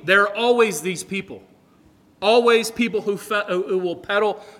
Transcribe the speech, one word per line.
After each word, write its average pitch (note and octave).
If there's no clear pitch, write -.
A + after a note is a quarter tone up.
there F#3+
are G3+
always A3+
these F3
people. F#3+
Always A3+
people A3
who G3+
fe-, G#3
who F3+
will F3
peddle G#3